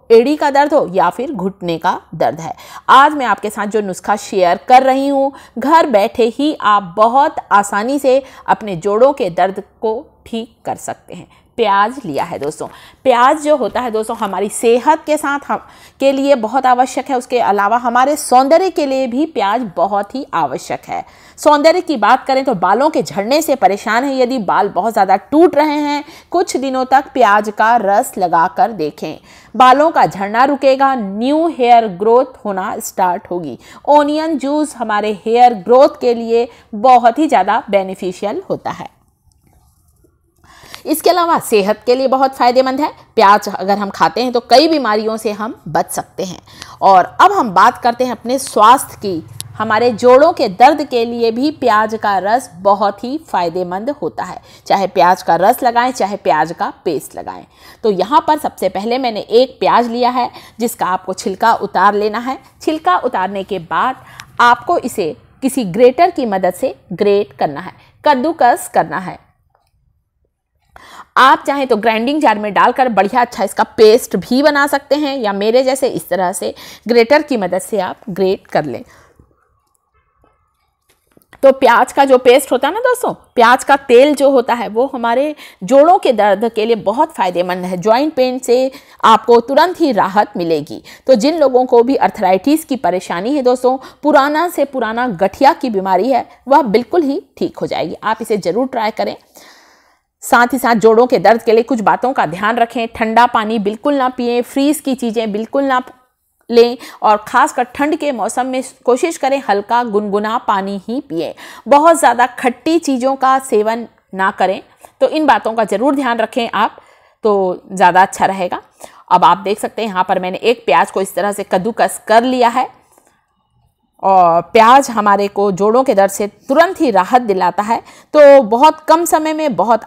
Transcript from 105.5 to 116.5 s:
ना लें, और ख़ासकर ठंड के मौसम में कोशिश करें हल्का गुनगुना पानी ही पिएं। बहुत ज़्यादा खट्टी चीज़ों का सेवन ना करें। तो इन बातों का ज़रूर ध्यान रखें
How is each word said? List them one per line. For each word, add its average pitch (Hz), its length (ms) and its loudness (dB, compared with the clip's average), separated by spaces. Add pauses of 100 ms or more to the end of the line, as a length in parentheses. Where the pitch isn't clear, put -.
ना 262 180 0 (680)
लें, 240 260 2 (260)
और 214 160 2
ख़ासकर 262 460 -2
ठंड 294 320 -4
के 294 160 -4
मौसम 233 340 -6
में 254 160 -6 (220)
कोशिश 294 320 -2
करें 269 320 -4
हल्का 208 360 -2
गुनगुना 208 540 -4
पानी 196 500 -4
ही 240 120 -6
पिएं। 160 320 -8 (360)
बहुत 302 300 4
ज़्यादा 247 300 2
खट्टी 262 500 -2
चीज़ों 269 380 -2
का 262 240 0
सेवन 220 460 -2 (280)
ना 190 160 -2
करें। 190 320 -4 (380)
तो 277 80 2
इन 311 180 -2
बातों 226 280 0
का 226 100 0
ज़रूर 220 300 0
ध्यान 254 240 -4
रखें 226 320 -4